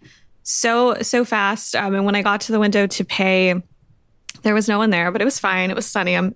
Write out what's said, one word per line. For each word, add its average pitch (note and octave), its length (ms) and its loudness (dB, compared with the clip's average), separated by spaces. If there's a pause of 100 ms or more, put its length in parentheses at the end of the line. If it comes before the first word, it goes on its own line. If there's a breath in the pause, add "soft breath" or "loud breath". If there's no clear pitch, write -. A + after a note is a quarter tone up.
(420 soft breath)
so, A#3 580 0
so A#3+ 240 0
fast. G#3+ 500 -2
Um, G3+ 200 -2
and G3 100 0
when G3+ 100 2
I G3+ 80 0
got G#3 200 0
to A3+ 100 -6
the G#3+ 80 2
window G3+ 260 2
to G3 180 -4
pay, F#3 500 2 (880)
there G#3+ 120 2
was G#3+ 140 2
no G#3 100 2
one A3 120 2
there, F3 200 0
but F#3 120 -2
it - 20 2
was C4+ 140 0
fine. F#3 320 0
It F#3+ 60 -6
was - 100 -4
sunny. F3+ 280 -2
I'm F#3 220 0